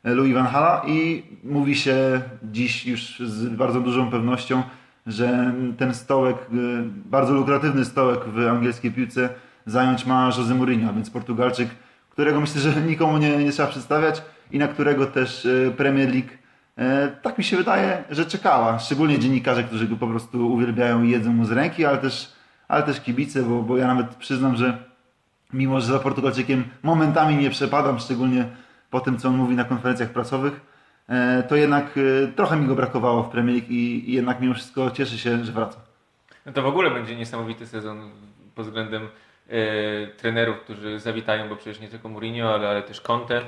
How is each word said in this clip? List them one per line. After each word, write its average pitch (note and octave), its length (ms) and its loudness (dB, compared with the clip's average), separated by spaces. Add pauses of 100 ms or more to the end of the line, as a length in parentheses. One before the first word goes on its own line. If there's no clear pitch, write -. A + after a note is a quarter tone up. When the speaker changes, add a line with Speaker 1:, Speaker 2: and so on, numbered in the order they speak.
Speaker 1:
e, A#2+ 100 0
Louis C3 220 4
van B2+ 120 4
Hala D3+ 400 2
i D#3+ 360 0 (200)
mówi C#3+ 320 0
się C3 460 2 (220)
dziś A#2 420 -4
już A#2+ 340 -8
z A#2 300 -6
bardzo B2 320 0
dużą B2 300 0
pewnością, B2 520 0 (440)
że B2 460 0 (240)
ten B2+ 160 0
stołek, C3 420 2
e, A#2 220 -6 (480)
bardzo C3+ 280 2
lukratywny C#3 520 2
stołek B2+ 400 2
w A2+ 220 0
angielskiej A#2+ 440 0
piłce B2 380 -2 (360)
zająć B2 400 2
ma B2+ 240 4
José A#2+ 260 0
Mourinho, B2 340 2
a G2+ 40 -4
więc G#2+ 160 -4
Portugalczyk, B2 600 -2 (400)
którego D3 320 2
myślę, D3 200 -2
że D3 200 2
nikomu D#3 360 2
nie, D3 200 4
nie C#3+ 140 2
trzeba C#3+ 160 0
przedstawiać D3+ 540 0 (300)
i C#3 80 -2
na D3 80 2
którego C#3+ 380 2
też, C3 400 -2
e, B2+ 260 4
Premier C#3 380 2
League, B2+ 200 0 (480)
e, C3+ 300 0 (140)
tak - 160 -4
mi G3 60 -2
się - 140 0
wydaje, F#3+ 520 2
że D#3 160 0
czekała. A2+ 540 2
Szczególnie C#3+ 400 2
dziennikarze, B2 440 2
którzy A2+ 240 -2
go A2+ 80 -2
po A#2 120 -2
prostu A#2+ 460 -2
uwielbiają A#2+ 500 2
i A#2 60 6
jedzą A#2 240 2
mu A#2 120 4
z G#2 60 -2
ręki, D#3 340 0
ale C#3 120 2
też, - 360 -6 (340)
ale D3 160 2
też D3 180 -2
kibice, C3 420 -2
bo, A#2 200 0
bo B2 140 0
ja B2+ 100 2
nawet B2 280 0
przyznam, C3 400 0
że A#2+ 220 0 (760)
mimo, C3 280 0
że B2+ 60 -2
za C3+ 120 2
Portugalczykiem B2+ 640 0 (200)
momentami D#3 520 4
nie C#3 140 2
przepadam, C#3 500 0
szczególnie B2+ 460 0 (440)
po B2+ 100 -2
tym, B2+ 180 -2
co C3 120 0
on B2+ 60 2
mówi B2+ 200 2
na B2 80 0
konferencjach A#2+ 460 -2
prasowych, C3+ 520 -4 (480)
e, B2 340 2
to D3 120 0
jednak, C#3+ 420 2
e, C3+ 300 4
trochę E3 300 0
mi C#3+ 100 2
go C3+ 80 2
brakowało B2 480 2
w - 60 -6
Premier A#2+ 260 0
League A#2+ 180 -4
i, A#2+ 360 -2
i B2 40 -2
jednak B2 280 -2
mimo B2+ 120 0
wszystko B2+ 380 -4
cieszę A#2 260 -4
się, A#2+ 280 -2
że A2+ 60 -6
wraca. A2 280 -4 (680)
Speaker 2:
No C#3 80 -16
to C#3 80 -2
w B2+ 40 -2
ogóle G3+ 260 2
będzie A#2+ 240 -8
niesamowity A#2 520 -10
sezon G#2+ 440 -12 (440)
pod A2 100 -10
względem, A2 440 -8 (400)
e, G#2+ 580 -2
trenerów, A#2 520 -2
którzy G#2+ 400 -10
zawitają, G#2+ 500 -4
bo G#2 60 -8
przecież G#2 240 -14
nie G#2+ 80 -16
tylko A2+ 220 -16
Mourinho, A2+ 440 -4
ale, G#2 160 0
ale G2+ 120 0
też - 200 -16
Conte. A#2+ 460 -2